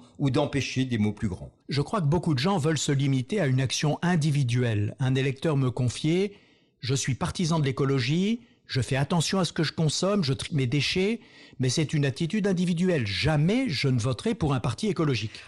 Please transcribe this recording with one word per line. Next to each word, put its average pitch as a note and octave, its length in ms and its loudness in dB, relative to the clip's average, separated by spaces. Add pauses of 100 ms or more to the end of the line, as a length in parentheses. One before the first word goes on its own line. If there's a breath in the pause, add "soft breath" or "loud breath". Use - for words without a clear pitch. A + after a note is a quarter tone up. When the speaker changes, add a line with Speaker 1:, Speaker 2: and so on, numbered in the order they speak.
(180 loud breath)
Speaker 1:
ou C#3 120 0
d'empêcher C3 560 0
des A#2+ 120 0
maux G#2 140 2
plus G#2 160 -6
grands. - 240 -8 (160)
Speaker 2:
Je C#3+ 140 -2
crois G#3 180 -2
que D#3 80 2
beaucoup E3 260 2
de B2 60 2
gens F#3+ 180 2
veulent D#3 200 2
se - 160 0
limiter C#3 480 0
à D3+ 60 2
une C3 120 4
action C#3+ 420 0
individuelle. B2+ 1000 2
Un C3 140 0
électeur C3+ 440 0
me C3 120 2
confiait : « D#3+ 640 0 (480 loud breath)
Je B2 160 -2
suis C3 200 -2
partisan E3+ 440 -2
de C#3+ 60 0
l'écologie, C#3 760 0 (260 loud breath)
je - 140 -4
fais B2 160 -2
attention E3 440 0
à F3+ 60 2
ce - 60 -6
que - 100 -2
je D3 120 -2
consomme, F3+ 500 0
je C3+ 80 0
trie - 240 -4
mes C3+ 120 2
déchets, F#3 520 0 (400 loud breath)
mais C3 80 0
c'est D3+ 260 0
une D3 120 2
attitude E3+ 420 -2
individuelle. F3 580 0
Jamais D#3 640 0
je C#3 220 -2
ne B2+ 100 2
voterai C3 360 -2
pour D3+ 180 0
un E3+ 80 0
parti C#3+ 260 -2
écologique. » C#3 500 -2 (100)